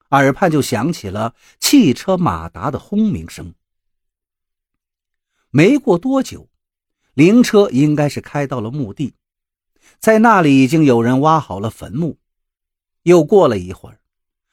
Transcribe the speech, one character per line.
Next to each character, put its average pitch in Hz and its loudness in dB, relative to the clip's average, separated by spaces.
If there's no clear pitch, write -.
耳 139 2
畔 175 -2
就 151 0
响 127 -4
起 104 -10
了 104 -8
汽 202 2
车 - -4
马 87 -4
达 120 -10
的 - -6
轰 208 -4
鸣 82 -10
声。 - -18
没 190 4
过 190 0
多 262 -2
久， - -12
灵 190 4
车 208 2
应 151 0
该 147 -2
是 117 -10
开 147 -8
到 131 -8
了 110 -10
墓 131 -8
地， 135 -8
在 220 2
那 220 4
里 139 4
已 131 4
经 160 0
有 120 4
人 123 0
挖 156 2
好 98 -10
了 110 -6
坟 87 -18
墓。 147 -8
又 170 4
过 180 4
了 107 -2
一 90 -12
会 - -20
儿， - -20